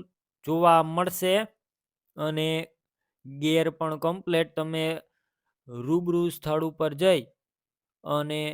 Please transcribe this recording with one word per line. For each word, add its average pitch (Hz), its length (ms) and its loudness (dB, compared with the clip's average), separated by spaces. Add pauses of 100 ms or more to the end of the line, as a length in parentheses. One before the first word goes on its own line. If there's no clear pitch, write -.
(460)
જોવા 165 340 6 (140)
મળશે 180 400 0 (800)
અને 156 320 -2 (760)
ગિયર 156 440 0 (100)
પણ 156 260 -4
કમ્પ્લીટ. 170 520 0
તમે 160 280 -4 (1040)
રૂબરૂ 175 400 2 (100)
સ્થળ 156 320 -2
ઉપર 156 240 -4 (100)
જઈ 180 200 4 (840)
અને 151 380 -2 (120)